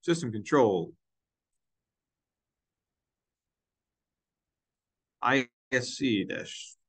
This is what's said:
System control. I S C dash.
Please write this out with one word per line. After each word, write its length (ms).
System 300
control. 640
I 280
S 180
C 340
dash. 500